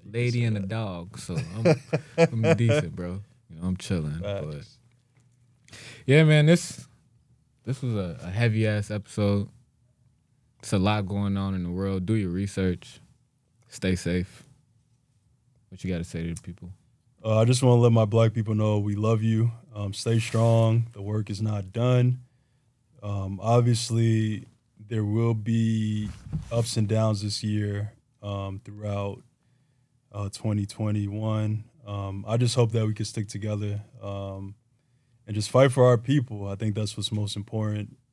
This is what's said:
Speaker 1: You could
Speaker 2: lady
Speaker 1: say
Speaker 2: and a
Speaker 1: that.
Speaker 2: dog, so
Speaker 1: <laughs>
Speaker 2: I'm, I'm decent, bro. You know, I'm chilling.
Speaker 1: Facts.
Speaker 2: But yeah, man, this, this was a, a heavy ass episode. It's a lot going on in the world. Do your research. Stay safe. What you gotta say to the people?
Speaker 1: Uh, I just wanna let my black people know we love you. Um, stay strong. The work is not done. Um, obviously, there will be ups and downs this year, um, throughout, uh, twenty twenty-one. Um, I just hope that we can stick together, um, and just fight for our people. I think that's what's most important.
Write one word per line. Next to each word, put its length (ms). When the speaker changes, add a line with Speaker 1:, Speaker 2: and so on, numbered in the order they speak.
Speaker 1:
You 80
could 20
Speaker 2:
lady 260
Speaker 1:
say 60
Speaker 2:
and 120
a 40
Speaker 1:
that. 80
Speaker 2:
dog, 500
so 160
Speaker 1:
<laughs> 800
Speaker 2:
I'm, 280
I'm 100
decent, 400
bro. 260
You 120
know, 60
I'm 100
chilling. 420
Speaker 1:
Facts. 260
Speaker 2:
But 1300
yeah, 200
man, 220
this, 380
this 160
was 120
a, 300
a 60
heavy 380
ass 240
episode. 560
It's 140
a 60
lot 280
going 300
on 180
in 80
the 60
world. 360
Do 100
your 140
research. 680
Stay 260
safe. 480
What 140
you 80
gotta 120
say 200
to 100
the 80
people? 280
Speaker 1:
Uh, 160
I 60
just 180
wanna 180
let 100
my 140
black 280
people 220
know 240
we 160
love 260
you. 300
Um, 180
stay 260
strong. 720
The 80
work 280
is 120
not 320
done. 460
Um, 380
obviously, 1040
there 160
will 300
be 760
ups 260
and 100
downs 340
this 220
year, 500
um, 400
throughout, 580
uh, 180
twenty 360
twenty-one. 1000
Um, 420
I 100
just 180
hope 160
that 160
we 60
can 120
stick 220
together, 540
um, 540
and 100
just 160
fight 220
for 120
our 120
people. 500
I 80
think 200
that's 220
what's 140
most 240
important. 640